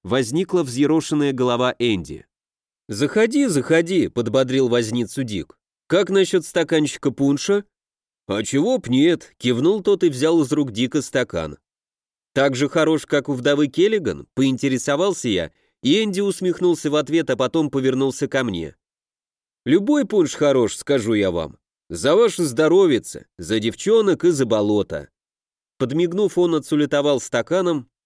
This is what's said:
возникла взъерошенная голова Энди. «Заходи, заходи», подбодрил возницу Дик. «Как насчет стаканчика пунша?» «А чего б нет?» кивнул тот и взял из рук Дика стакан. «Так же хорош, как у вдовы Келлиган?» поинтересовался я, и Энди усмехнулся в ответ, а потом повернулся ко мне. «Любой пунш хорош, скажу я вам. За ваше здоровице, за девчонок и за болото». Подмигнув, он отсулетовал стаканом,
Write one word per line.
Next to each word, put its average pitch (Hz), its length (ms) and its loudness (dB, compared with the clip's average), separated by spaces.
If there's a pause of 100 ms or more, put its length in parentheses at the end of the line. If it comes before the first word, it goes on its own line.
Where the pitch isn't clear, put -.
возникла 135 600 -2
взъерошенная 143 720 0
голова 123 440 0
Энди. 98 480 -4 (640)
«Заходи, 214 600 0
заходи», 165 600 0
подбодрил 127 640 0
возницу 117 540 -2
Дик. 101 360 -10 (280)
«Как 180 220 0
насчет 190 360 2
стаканчика 156 640 -2
пунша?» 143 540 0 (640)
«А 104 160 -2
чего 180 340 0
б - 120 -6
нет?» 147 480 2
кивнул 139 440 0
тот 202 220 0
и 175 60 4
взял 156 320 2
из 131 100 -2
рук 147 200 0
Дика 123 300 -2
стакан. 85 560 -4 (760)
«Так 139 220 0
же 139 140 0
хорош, 160 360 0
как 143 220 -2
у 147 60 -2
вдовы 143 340 0
Келлиган?» 156 680 0
поинтересовался 135 920 0
я, 87 240 -2 (300)
и 175 220 2
Энди 196 180 -4
усмехнулся 180 680 -2
в 143 60 -2
ответ, 151 340 0
а 131 60 0
потом 135 340 0
повернулся 131 580 -2
ко 135 160 -2
мне. 85 320 -6 (920)
«Любой 214 380 2
пунш 185 300 0
хорош, 135 420 2
скажу 117 360 -2
я 98 160 2
вам. 82 280 -6 (320)
За 101 260 0
ваше 202 300 2
здоровице, 151 800 2 (100)
за 90 220 -4
девчонок 190 640 0
и 170 60 4
за 139 160 2
болото». 104 640 0 (680)
Подмигнув, 170 600 -2
он 175 180 2
отсулетовал 147 640 0
стаканом, 160 720 -4 (160)